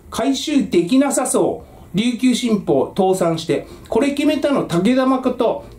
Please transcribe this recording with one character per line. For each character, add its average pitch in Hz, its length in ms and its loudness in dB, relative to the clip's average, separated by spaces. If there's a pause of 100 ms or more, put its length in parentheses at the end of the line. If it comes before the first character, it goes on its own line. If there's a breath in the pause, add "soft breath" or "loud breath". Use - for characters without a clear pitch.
回 262 280 -2
収 269 340 -2
で 170 160 2
き 247 140 2
な 277 100 2
さ 247 160 -2
そ 175 400 -2
う。 - 320 -8
琉 240 200 0
球 247 180 2
新 220 240 0
報 151 360 0
倒 190 200 2
産 170 220 0
し - 80 -8
て、 139 200 -2 (220 loud breath)
こ - 100 0
れ 269 140 2
決 285 120 -2
め 302 140 2
た 285 140 0
の 208 140 0
武 190 280 2
田 262 120 2
誠 254 580 -2 (140 loud breath)